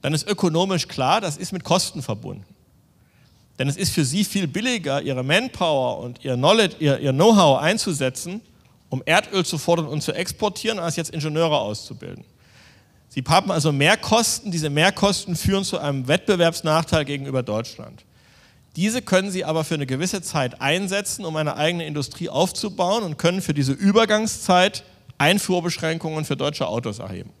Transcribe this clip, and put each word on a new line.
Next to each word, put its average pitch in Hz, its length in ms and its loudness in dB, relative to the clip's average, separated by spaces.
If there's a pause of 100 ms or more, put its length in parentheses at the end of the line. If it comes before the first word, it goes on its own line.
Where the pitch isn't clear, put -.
Dann 135 80 0
ist 156 160 -2
ökonomisch 185 580 0
klar, 147 360 0
das 156 160 -6
ist 190 160 -10
mit 180 100 -8
Kosten 165 380 0
verbunden. 104 420 -10 (1120)
Denn 131 100 0
es 147 100 -2
ist 190 120 -2
für 160 140 2
sie 165 200 0
viel 196 220 -2
billiger, 175 540 -2
ihre 127 220 -4
Manpower 151 760 0
und 123 260 -12
ihr 131 120 -2
Knowledge, 175 440 4
ihr, 139 200 2
ihr 135 160 0
Know-how 175 440 6
einzusetzen, 165 840 -2 (480)
um 165 160 -6
Erdöl 185 400 2
zu - 100 -4
fordern 165 300 0
und 147 160 -4
zu - 100 -4
exportieren, 208 680 -4
als 170 180 -4
jetzt 165 120 -6
Ingenieure 156 500 0
auszubilden. - 640 -8 (840)
Sie 135 180 -6
haben 196 240 4
also 160 220 2
Mehrkosten. 208 800 2
Diese 156 160 -2
Mehrkosten 180 680 2
führen 196 280 0
zu 180 140 -4
einem 135 280 -2
Wettbewerbsnachteil 165 1000 2
gegenüber 135 360 -4
Deutschland. 113 600 -8 (720)
Diese 220 240 0
können 190 300 0
sie 185 160 -4
aber 160 180 0
für 160 120 -2
eine 143 100 -2
gewisse 156 340 -4
Zeit 131 400 -2
einsetzen, 190 640 -2
um 160 120 -6
eine 151 200 -2
eigene 165 300 0
Industrie 147 420 -6
aufzubauen 190 760 0
und 156 120 -6
können 180 240 0
für 165 140 -2
diese 139 180 0
Übergangszeit 202 1120 2 (320)
Einfuhrbeschränkungen 165 1120 0
für 143 100 -2
deutsche 143 300 -2
Autos 110 320 -4
erheben. 92 320 -10 (100)